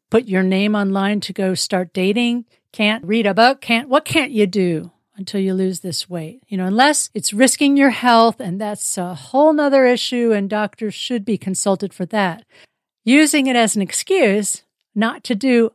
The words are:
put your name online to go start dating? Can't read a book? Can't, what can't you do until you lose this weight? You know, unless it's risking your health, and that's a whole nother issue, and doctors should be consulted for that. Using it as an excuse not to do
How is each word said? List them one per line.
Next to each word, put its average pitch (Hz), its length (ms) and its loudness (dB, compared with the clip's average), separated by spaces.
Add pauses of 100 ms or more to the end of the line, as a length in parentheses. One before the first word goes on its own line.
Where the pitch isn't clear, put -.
(100)
put 233 140 2
your 190 180 0
name 190 320 0
online 196 460 -2
to - 120 -10
go 185 220 -2
start 180 380 -4
dating? 233 540 -2 (240)
Can't 214 340 -2
read 214 200 0
a 196 100 0
book? 247 260 4
Can't, 233 280 -2
what 285 160 2
can't 285 280 -2
you 208 160 2
do 175 420 -2 (240)
until 196 260 -8
you 190 140 -2
lose 185 240 -2
this - 320 -10
weight? 175 380 -12
You 202 80 -8
know, 185 100 -4
unless 254 480 0
it's - 180 -6
risking 269 440 2
your 277 140 4
health, 233 500 4
and 196 200 -8
that's 208 380 -6
a 180 160 -6
whole 294 380 2
nother 277 340 2
issue, 240 460 0
and 196 180 -2
doctors 208 420 -4
should 233 320 -6
be 202 140 -2
consulted 190 560 -2
for 185 120 -8
that. 196 380 -2 (600)
Using 285 420 4
it 254 80 0
as 226 220 2
an 202 60 0
excuse 208 840 0 (280)
not 220 300 -2
to 233 140 -4
do 233 380 2